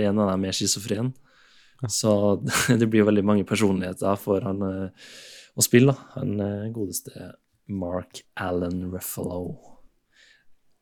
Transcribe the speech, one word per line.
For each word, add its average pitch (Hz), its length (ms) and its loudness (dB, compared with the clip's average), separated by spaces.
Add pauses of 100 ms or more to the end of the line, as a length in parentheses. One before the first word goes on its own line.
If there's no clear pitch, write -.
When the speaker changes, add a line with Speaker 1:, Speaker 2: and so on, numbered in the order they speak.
Speaker 1:
en 101 100 2
av 101 140 2
dem 95 120 -2
er 95 80 -4
schizofren. 107 600 -2 (680)
Speaker 2:
Ja. 117 60 -4
Speaker 1:
Så 104 560 2
<laughs> 123 340 2
det 113 120 2
blir 110 140 6
veldig 104 200 4
mange 104 200 2
personligheter 98 720 0
for 98 220 0
han, 98 220 -4
eh, 95 260 -4 (680)
å - 60 -2
spille, 131 300 6
da. 135 60 -6 (160)
Han, 101 260 -4
eh, 101 320 -4
godeste 98 600 -10 (340)
Mark 90 540 -8 (140)
Allen 90 540 -4
Ruffalo. 90 680 -8 (1200)